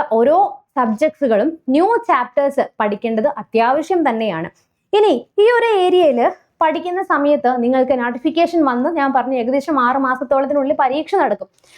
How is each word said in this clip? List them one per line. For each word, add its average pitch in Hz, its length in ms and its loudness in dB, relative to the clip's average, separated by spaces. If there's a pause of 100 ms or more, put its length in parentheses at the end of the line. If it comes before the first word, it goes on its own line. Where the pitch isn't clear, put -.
(120)
ഓരോ 247 260 2 (400)
സബ്ജക്ട്സുകളും 240 720 0 (240)
ന്യൂ 339 140 2 (200)
ചാപ്റ്റേഴ്സ് 277 560 0 (160)
പഠിക്കേണ്ടത് 220 480 -2 (140)
അത്യാവശ്യം 294 680 0
തന്നെയാണ്. 214 400 -4 (480)
ഇനി 415 160 4 (300)
ഈ - 20 6 (120)
ഒരു 466 100 2 (160)
ഏരിയയില് 330 440 2 (340)
പഠിക്കുന്ന 339 400 -2 (100)
സമയത്ത് 285 520 0
നിങ്ങൾക്ക് 262 380 0
നോട്ടിഫിക്കേഷൻ 311 640 -2
വന്ന്, 247 240 0 (100)
ഞാൻ 277 160 0
പറഞ്ഞു, 254 260 -2
ഏകദേശം 277 440 -2
ആറ് 254 200 0
മാസത്തോളത്തിനുള്ളിൽ 269 760 -2
പരീക്ഷ 285 420 -2
നടക്കും. 208 240 -4 (300)